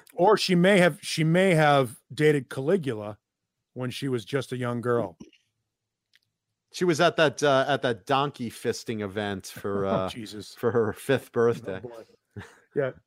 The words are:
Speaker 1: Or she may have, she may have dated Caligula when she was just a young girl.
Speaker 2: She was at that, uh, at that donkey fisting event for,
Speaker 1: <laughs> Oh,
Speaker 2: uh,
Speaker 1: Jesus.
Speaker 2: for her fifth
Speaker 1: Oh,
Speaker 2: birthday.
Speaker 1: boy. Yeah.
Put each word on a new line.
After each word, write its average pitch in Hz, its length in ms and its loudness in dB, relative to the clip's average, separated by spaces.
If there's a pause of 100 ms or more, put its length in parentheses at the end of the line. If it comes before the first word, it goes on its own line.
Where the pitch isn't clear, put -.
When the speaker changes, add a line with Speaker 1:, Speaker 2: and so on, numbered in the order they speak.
(120)
Speaker 1:
Or 190 240 4
she 185 200 0
may 185 240 6
have, 175 220 2
she - 200 -4
may 175 320 4
have 143 420 4 (160)
dated 147 380 2
Caligula 131 680 -4 (580)
when 127 160 -8
she 139 180 -8
was 123 160 -4
just 135 280 -6
a 127 40 -8
young 120 240 -4
girl. 113 360 -2 (1600)
Speaker 2:
She - 120 -4
was 160 160 2
at 165 160 4
that, 156 260 2
uh, 135 260 4
at 139 140 0
that 123 240 -2
donkey 135 440 -2
fisting 113 520 -6
event 101 440 -6
for, 98 400 -6
Speaker 1:
<laughs> - 0 -
Oh, 95 40 0
Speaker 2:
uh, 95 200 0
Speaker 1:
Jesus. 104 420 -14
Speaker 2:
for - 200 -2
her 110 200 0
fifth - 360 -2
Speaker 1:
Oh, - 40 -20
Speaker 2:
birthday. 117 480 -2
Speaker 1:
boy. 113 640 -18 (320)
Yeah. 135 160 -2 (160)